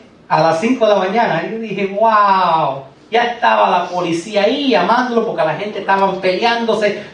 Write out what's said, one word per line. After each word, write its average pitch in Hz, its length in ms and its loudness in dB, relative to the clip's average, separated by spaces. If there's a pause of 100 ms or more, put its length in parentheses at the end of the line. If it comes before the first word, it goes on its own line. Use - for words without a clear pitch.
(280)
a 151 140 2
las 165 180 2
cinco 226 280 0
de 202 60 6
la 196 60 2
mañana. 185 460 0
Y 202 60 -6
yo 226 80 -6
dije, 196 280 -4
"Wow", 190 960 2 (280)
ya 240 120 2
estaba 208 460 2
la 180 200 0
policía 175 540 -2
ahí 269 260 0
llamándolo 233 560 0
porque 165 180 -2
la 156 120 -2
gente 202 240 -8
estaba 196 420 0
peleándose. 214 800 0 (100)